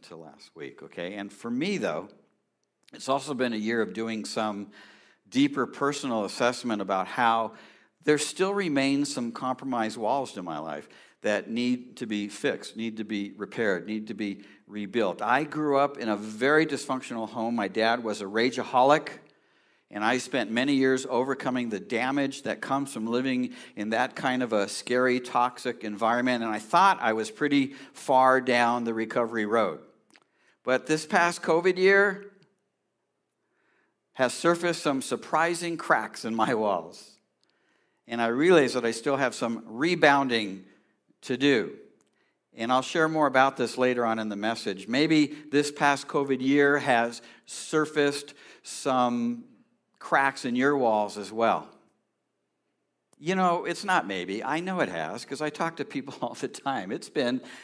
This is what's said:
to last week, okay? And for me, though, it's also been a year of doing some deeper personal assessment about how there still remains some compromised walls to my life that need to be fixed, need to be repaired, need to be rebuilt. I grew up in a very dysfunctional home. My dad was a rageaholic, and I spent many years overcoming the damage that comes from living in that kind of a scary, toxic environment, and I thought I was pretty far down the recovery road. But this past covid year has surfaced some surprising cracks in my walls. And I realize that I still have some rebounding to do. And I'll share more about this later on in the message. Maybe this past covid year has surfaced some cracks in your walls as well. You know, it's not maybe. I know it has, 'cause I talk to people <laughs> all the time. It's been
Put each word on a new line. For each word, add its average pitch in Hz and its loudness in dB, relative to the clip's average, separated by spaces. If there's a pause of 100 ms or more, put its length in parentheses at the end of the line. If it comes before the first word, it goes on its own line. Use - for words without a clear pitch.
to 85 -18
last 78 -20
week, 71 -14
okay? 90 -10
And 101 -10
for - -10
me, 160 -2
though, 85 -4 (840)
it's 120 -10
also 139 -2
been 123 -2
a 110 -4
year 110 0
of 98 -4
doing 113 -6
some 104 -4 (600)
deeper 139 2
personal 139 -2
assessment 120 0
about 95 0
how 113 2 (520)
there 151 4
still 190 -2
remains 143 0
some 120 -6
compromised 127 -4
walls 123 -2
to 98 -10
my 80 -8
life 76 -10 (340)
that 104 -2
need 120 -2
to - -8
be 104 -4
fixed, - -6
need 113 -6
to 110 -6
be 101 -6
repaired, 98 -4
need 107 -6
to 110 -10
be 101 -6 (260)
rebuilt. 101 -2
I 123 0
grew 147 -2
up 143 0
in 113 -6
a 107 0
very 117 2
dysfunctional 123 -6
home. 117 -4
My 104 0
dad 110 0
was 107 -4
a 101 -6
rageaholic, 127 2 (840)
and 104 -4
I 123 2
spent 123 -2
many 127 0
years 131 2
overcoming 131 -2
the 104 -4
damage 131 -2
that - -4
comes 139 -4
from 110 -6
living 123 -2 (220)
in 107 -6
that 123 0
kind 127 -2
of 117 -2
a 101 2
scary, 127 0
toxic 123 -2
environment, 117 0
and 113 -2
I 107 -4
thought 180 4
I 117 2
was 110 -2
pretty 143 0 (180)
far 131 4
down 120 2
the 113 -2
recovery 113 -2
road. 104 2 (840)
But 127 0
this 156 0
past 170 2
covid 175 4
year 196 4 (1800)
has 123 0
surfaced 170 0
some 135 0
surprising 165 -2
cracks 117 -2
in 113 -4
my 113 2
walls. 95 -2 (960)
And 117 -4
I 113 2
realize 139 6
that 123 0
I 113 0
still 139 -2
have 131 0
some 117 -6
rebounding 135 2 (580)
to 127 -2
do. 123 4 (840)
And 117 -2
I'll 131 4
share 160 0
more 156 2
about 131 4
this 120 -2
later 127 2
on 113 0
in 110 -4
the 104 -6
message. 104 -4
Maybe 151 4 (240)
this 143 2
past 143 0
covid 135 0
year 143 4
has 120 2 (240)
surfaced 147 -2 (280)
some 120 0 (540)
cracks 139 0
in 123 -2
your 135 4
walls 107 2
as 98 -8
well. 110 2 (1500)
You 160 -4
know, 180 2
it's 165 -4
not 180 2
maybe. 98 -4
I 147 -2
know 185 -2
it 123 2
has, 87 -6
'cause 135 -10
I 151 -2
talk 165 -4
to 143 -6
people 135 -8
<laughs> - -8
all 117 -6
the 127 -6
time. 110 -6
It's 117 -8
been 127 -2 (240)